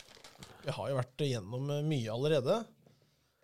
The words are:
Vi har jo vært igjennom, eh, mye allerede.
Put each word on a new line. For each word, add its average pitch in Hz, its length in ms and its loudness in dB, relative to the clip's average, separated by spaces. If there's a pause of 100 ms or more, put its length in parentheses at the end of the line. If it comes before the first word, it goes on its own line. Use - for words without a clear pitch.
(580)
Vi - 180 -4
har 110 140 -4
jo 139 80 0
vært - 260 -4
igjennom, 127 460 -2
eh, 147 120 -2
mye 131 300 0
allerede. 147 460 4 (840)